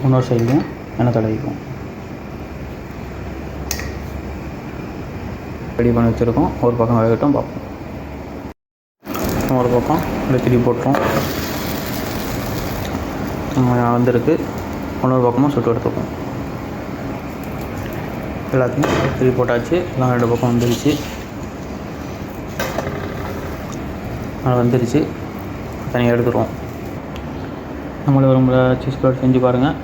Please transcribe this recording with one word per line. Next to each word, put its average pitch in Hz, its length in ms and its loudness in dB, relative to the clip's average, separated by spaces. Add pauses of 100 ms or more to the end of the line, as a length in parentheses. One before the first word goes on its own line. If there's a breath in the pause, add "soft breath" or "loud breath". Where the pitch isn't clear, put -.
இன்னொரு 131 240 6
சைட்லையும் 123 400 4 (300)
எண்ணெய் 120 180 4
தடவிக்குவோம். 110 420 0 (4000)
ரெடி 120 180 4
பண்ணி 117 140 6
வச்சுருக்கோம். 117 440 2 (120)
ஒரு 120 120 4
பக்கம் 117 220 4
வேகட்டும், 113 360 4
பார்ப்போம். - 300 -4 (1900)
ஒரு 123 160 4
பக்கம் 143 320 2
அப்படியே - 380 0
திருப்பி 120 220 4
போட்டுருவோம். 127 320 2 (2500)
நம்ம 123 420 4
வந்திருக்கு. 123 360 4 (680)
இன்னொரு 127 240 4
பக்கமும் 127 280 4
சுட்டு 117 180 2
எடுத்துக்குவோம். 113 380 -2 (2500)
எல்லாத்தையும் 131 360 2 (280)
திருப்பி 127 200 4
போட்டாச்சு. 120 380 2 (180)
எல்லாம் 127 200 2
ரெண்டு 120 180 2
பக்கம் 120 200 2
வந்துருச்சு. 120 400 2 (3500)
அது 127 180 4
வந்துருச்சு. 123 400 4 (880)
தனியாக 120 240 4
எடுத்துருவோம். 117 360 2 (1500)
நம்மள 135 260 8
விரும்புகிற 127 320 6 (200)
சீஸ் 131 200 -2
கர்ட் 131 200 4
செஞ்சு 127 220 6
பாருங்கள். 127 380 4